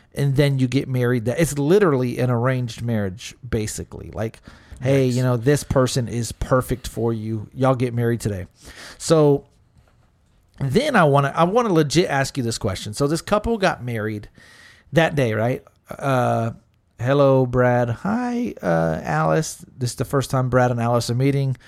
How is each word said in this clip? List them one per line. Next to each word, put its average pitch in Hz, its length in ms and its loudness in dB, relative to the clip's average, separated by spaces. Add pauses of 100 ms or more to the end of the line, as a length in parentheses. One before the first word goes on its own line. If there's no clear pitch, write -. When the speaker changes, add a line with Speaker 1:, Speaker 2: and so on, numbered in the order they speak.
(140)
Speaker 1:
and 139 220 0
then 139 240 2
you 131 80 2
get 135 200 -2
married. 123 380 0
That 117 140 0
it's 143 180 0
literally 143 600 2
an 127 100 0
arranged 123 540 -2
marriage, 107 500 -4 (160)
basically. 107 640 -6
Like, 113 260 -8 (420)
"Hey, 135 260 2
Speaker 2:
Nice. 123 80 0
Speaker 1:
you 127 80 0
know, 127 140 2
this 139 260 2
person 127 460 0
is 117 240 -6
perfect 127 560 -2
for 117 240 -2
you. 110 400 -6
Y'all 131 200 2
get 123 220 -2
married 120 260 0
today." 98 240 -6 (540)
So 147 460 4 (1120)
then 233 360 0
I 180 100 6
wanna, 139 300 4
I 165 100 4
wanna 214 280 2
legit 160 360 2
ask 139 280 -2
you 131 60 -2
this 117 160 -4
question. 104 340 -6
So 143 140 0
this 156 140 -2
couple 220 360 0
got 185 260 -2
married 110 460 -6 (640)
that 160 240 2
day, 123 180 2
right? 110 300 -2 (340)
Uh, 117 540 0 (480)
"Hello, 135 480 4
Brad. 123 420 2
Hi, 240 720 -4
uh, 165 420 0
Alice. 160 640 -2 (100)
This 120 160 -4
is - 40 -14
the 127 100 -4
first 135 240 -2
time 127 200 0
Brad 123 200 4
and 123 100 -2
Alice 117 300 0
are 120 60 -2
meeting. 135 420 0 (100)